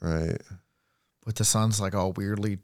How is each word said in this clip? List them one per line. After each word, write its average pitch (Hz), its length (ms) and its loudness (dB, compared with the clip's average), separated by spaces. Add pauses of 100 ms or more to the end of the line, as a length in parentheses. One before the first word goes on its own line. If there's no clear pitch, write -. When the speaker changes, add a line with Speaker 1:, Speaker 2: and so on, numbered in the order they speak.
Speaker 1:
Right. 82 400 0 (840)
Speaker 2:
but 110 120 -6
the 107 80 0
son's, 107 360 4
like, 95 140 -2
all 95 180 2
weirdly 101 520 -2